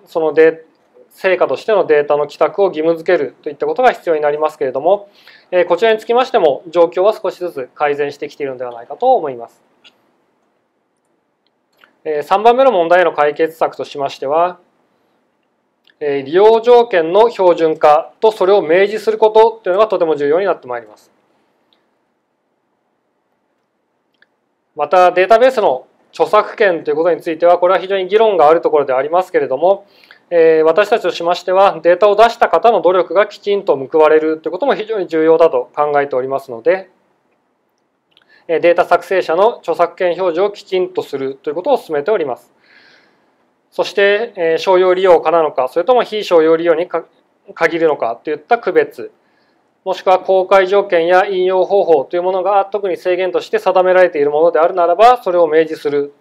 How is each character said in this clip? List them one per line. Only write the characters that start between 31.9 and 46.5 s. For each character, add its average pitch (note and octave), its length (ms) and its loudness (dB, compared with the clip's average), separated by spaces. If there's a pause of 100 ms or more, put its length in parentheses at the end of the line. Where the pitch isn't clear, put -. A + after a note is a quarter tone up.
ー - 20 0
タ G#3 120 4
を G3+ 60 2
出 A3 140 6
し A#3 80 -10
た - 100 2
方 E3+ 240 2
の G3 100 0
努 E3+ 120 2
力 F3 220 -2
が G3+ 100 2
き - 140 -14
ち G3+ 160 -4
ん G3 100 -6
と E3+ 100 0
報 C3+ 220 -4
わ D#3 120 4
れ D#3+ 100 4
る D#3 180 -2
と D#3 120 -10
い - 0 -
う - 20 -8
こ F3+ 80 -8
と C#4+ 80 -4
も A3+ 80 0
非 G3+ 100 -8
常 G#3+ 140 -6
に F3 80 -8
重 D#3+ 180 -2
要 D#3+ 140 4
だ E3 100 4
と B2+ 260 -4
考 D3 240 -2
え C#3+ 60 0
て C#3 100 -6
お B2+ 60 -2
り B2+ 60 -6
ま C3+ 120 -6
す C3 120 -18
の A2+ 100 -14
で、 F#3 300 -4 (1600)
え E3 100 0
ー、 - 20 -6
デ E3+ 140 4
ー - 20 -8
タ F3 100 0
作 F3 180 0
成 F#3 200 -2
者 D#3+ 120 -4
の G#3 220 2
著 - 160 -6
作 - 220 -2
権 F3+ 180 -2
表 F3+ 220 -4
示 E3+ 60 -2
を G3+ 100 -2
き - 120 -18
ち F#3 160 -4
ん F3+ 100 -4
と E3 120 -8
す C#3+ 160 -8
る C3+ 240 -8
と - 80 -10
い - 40 -4
う - 20 -14
こ F3 80 -6
と D4 100 -2
を A#3+ 40 2
進 - 180 -10
め D3 80 -4
て G3+ 80 -4
お A3 60 0
り D#3+ 80 -6
ま B2 120 -8
す。 - 160 -20 (1160)
そ F3+ 120 -4
し - 100 -10
て、 G3+ 420 0
え E3 200 -2
ー、 - 40 0
商 F#3 180 2
用 F#3 160 2
利 F#3 80 -4
用 F3+ 200 4
可 D#3 100 -2
な E3 100 2
の D3 120 -2
か、 B2+ 160 -4
そ - 100 -6
れ - 60 -2
と B3+ 100 2
も A3+ 80 2
非 G#3+ 200 -8
商 E3 200 2
用 E3 120 2